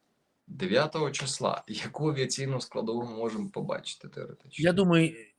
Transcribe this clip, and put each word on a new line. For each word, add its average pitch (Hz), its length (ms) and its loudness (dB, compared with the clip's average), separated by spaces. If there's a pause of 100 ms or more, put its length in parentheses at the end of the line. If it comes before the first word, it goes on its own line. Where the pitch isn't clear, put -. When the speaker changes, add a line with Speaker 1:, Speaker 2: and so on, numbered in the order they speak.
(460)
Speaker 1:
дев'ятого 139 640 0
числа, - 580 -2
яку 147 420 -2
авіаційну 135 500 -2
складову 117 420 -4
ми 117 140 -8
можемо 110 320 -2
побачити - 600 -8
теоретично? - 560 -8
Speaker 2:
Я 180 80 6
думаю, 170 440 6 (220)